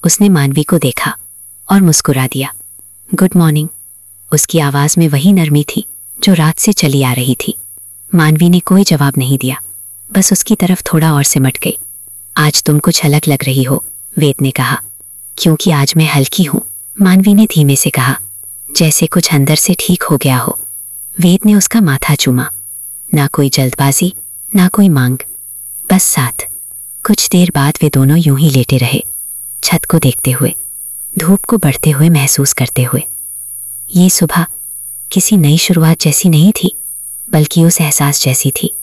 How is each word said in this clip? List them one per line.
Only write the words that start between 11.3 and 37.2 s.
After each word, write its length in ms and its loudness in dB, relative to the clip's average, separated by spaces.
गई। 220 -6
"आज 260 0
तुम 160 2
कुछ 260 0
अलग 220 2
लग 160 0
रही 200 0
हो," 200 -2
वेद 240 2
ने 100 0
कहा। 300 -4
"क्योंकि 340 2
आज 260 0
मैं 120 2
हल्की 340 0
हूँ," 180 -2
मानवी 320 6
ने 120 6
धीमे 300 2
से 140 0
कहा, 300 -2
जैसे 300 2
कुछ 260 0
अंदर 220 2
से 240 0
ठीक 240 0
हो 140 0
गया 200 0
हो। 220 -4
वेद 260 4
ने 100 6
उसका 260 2
माथा 340 0
चूमा। 340 0
ना 140 2
कोई 220 0
जल्दबाजी, 640 0
ना 120 4
कोई 220 4
मांग, 280 2
बस 120 4
साथ। 440 -2
कुछ 220 0
देर 260 2
बाद 260 0
वे 80 2
दोनों 280 2
यूं 220 2
ही 100 4
लेटे 280 2
रहे, 280 -2
छत 220 -2
को 140 2
देखते 320 0
हुए, 240 -2
धूप 260 2
को 120 0
बढ़ते 320 0
हुए 200 2
महसूस 440 2
करते 300 -2
हुए। 200 -2
ये 140 6
सुबह 360 0
किसी 260 2
नई 200 4
शुरुआत 440 2
जैसी 280 0
नहीं 220 4
थी, 240 -2